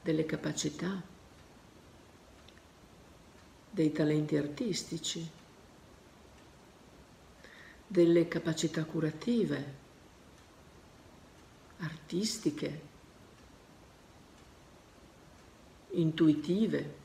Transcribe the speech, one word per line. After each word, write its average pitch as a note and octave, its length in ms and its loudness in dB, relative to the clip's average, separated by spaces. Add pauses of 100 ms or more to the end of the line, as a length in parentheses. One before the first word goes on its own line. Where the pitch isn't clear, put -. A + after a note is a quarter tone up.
delle D#3 240 0
capacità, D#3+ 760 -4 (2750)
dei D#3 240 2
talenti D3+ 420 0
artistici, E3 880 -4 (2500)
delle E3+ 400 6
capacità D#3+ 560 -2
curative, D#3 920 -2 (2000)
artistiche, - 1040 -4 (3000)
intuitive. D#3+ 1120 2